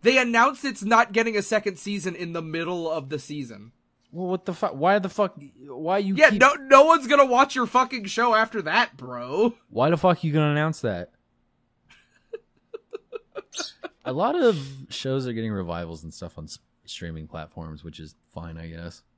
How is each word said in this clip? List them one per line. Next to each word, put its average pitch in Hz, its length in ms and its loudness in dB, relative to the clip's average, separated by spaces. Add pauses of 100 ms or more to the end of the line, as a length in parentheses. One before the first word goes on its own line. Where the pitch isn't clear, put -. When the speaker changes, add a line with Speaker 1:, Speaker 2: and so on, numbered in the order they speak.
Speaker 1:
They 254 160 6
announced 247 460 2
it's 226 200 -6
not 226 280 4
getting 226 260 0
a 196 40 -2
second 208 360 -2
season 190 360 -6
in 170 200 -8
the 165 80 -6
middle 165 460 -6
of 156 200 -6
the 151 100 -6
season. 117 540 -12 (400)
Speaker 2:
Well, 180 160 -8
what 185 160 -4
the 185 80 -6
fuck? 175 220 -2
Why 175 240 4
the 190 100 -2
fuck? 196 280 -2 (300)
Why 156 320 -2
you 196 160 0
Speaker 1:
Yeah, 294 160 6
Speaker 2:
keep 214 100 2
Speaker 1:
no, 269 140 8
no 269 300 8
one's 320 220 4
gonna 277 180 6
watch 262 320 2
your 254 100 0
fucking 254 380 0
show 226 300 0
after 220 280 0
that, 175 360 0
bro. 131 560 -2 (160)
Speaker 2:
Why 123 180 2
the 170 80 2
fuck 175 260 2
you 156 120 -2
gonna 151 180 2
announce 156 300 -2
that? 92 300 -6 (3000)
A 127 80 -6
lot 214 240 -2
of 240 200 4 (320)
shows 131 380 -4
are 123 60 -6
getting 113 180 -4
revivals 85 540 -6
and 80 100 -14
stuff - 240 -16
on 80 60 -14
s-, - 140 -16 (260)
streaming 82 420 -12
platforms, 78 560 -14
which 82 160 -16
is 78 160 -18 (180)
fine, 82 240 -14
I 82 120 -14
guess. 85 340 -16 (160)